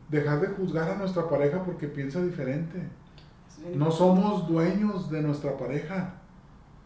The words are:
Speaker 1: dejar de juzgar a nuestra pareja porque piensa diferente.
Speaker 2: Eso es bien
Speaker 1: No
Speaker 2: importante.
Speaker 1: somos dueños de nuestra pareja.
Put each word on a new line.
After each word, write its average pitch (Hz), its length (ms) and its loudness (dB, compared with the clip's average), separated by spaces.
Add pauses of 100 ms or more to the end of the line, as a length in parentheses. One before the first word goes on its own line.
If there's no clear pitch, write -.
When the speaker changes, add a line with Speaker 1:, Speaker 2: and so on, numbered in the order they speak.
Speaker 1:
dejar 147 320 2
de 202 80 2
juzgar 165 420 -2
a 196 60 -2
nuestra 180 320 -2
pareja 147 340 2
porque 160 240 -6
piensa 143 340 -4
diferente. 165 580 -4
Speaker 2:
Eso - 840 -16
es 175 60 -12
bien 156 100 -4
Speaker 1:
No 151 80 4
Speaker 2:
importante. 185 360 6
Speaker 1:
somos 185 260 0
dueños 180 640 2
de 156 120 -2
nuestra 143 340 -2
pareja. 156 580 -4 (720)